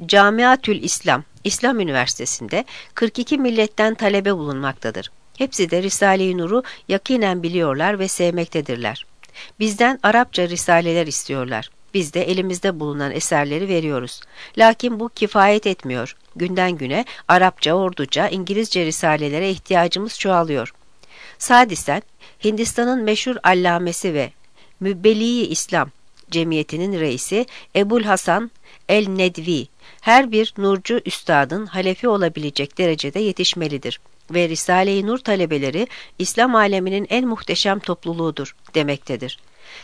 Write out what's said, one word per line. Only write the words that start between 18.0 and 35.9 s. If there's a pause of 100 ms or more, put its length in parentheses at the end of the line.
İngilizce
risalelere
ihtiyacımız
çoğalıyor. (640)
Sadisen, (420)
Hindistan'ın
meşhur
allamesi
ve (480)
Mübbeli-i
İslam (420)
Cemiyeti'nin
reisi (300)
Ebul
Hasan (380)
el-Nedvi, (340)
her
bir
nurcu
üstadın
halefi
olabilecek
derecede
yetişmelidir (320)
ve
Risale-i
Nur
talebeleri (320)